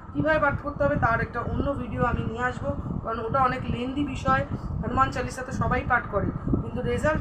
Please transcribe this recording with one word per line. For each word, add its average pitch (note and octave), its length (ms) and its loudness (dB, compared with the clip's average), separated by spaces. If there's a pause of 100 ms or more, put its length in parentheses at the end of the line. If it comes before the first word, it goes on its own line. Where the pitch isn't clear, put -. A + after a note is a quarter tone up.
(140)
কীভাবে D4+ 320 2
পাঠ C#4 180 2
করতে C#4+ 200 -6
হবে C#4+ 220 2
তার A3+ 200 2
একটা A#3+ 140 -6 (120)
অন্য B3+ 160 2 (140)
ভিডিও B3 200 -4 (100)
আমি A#3 180 0
নিয়ে A#3 200 -4
আসবো, B3+ 200 -4 (340)
কারণ A3+ 240 -4
ওটা C4+ 200 2
অনেক B3 140 0 (120)
লেন্দি C4 300 -2 (100)
বিষয়। C4 300 2 (380)
হনুমান A3 340 2
চালিসা B3+ 320 -4
তো B3+ 40 -10 (100)
সবাই B3 200 4 (100)
পাঠ A#3+ 120 4 (100)
করে, F#3+ 140 2 (340)
কিন্তু A#3 200 -4
রেজাল্ট B3 400 2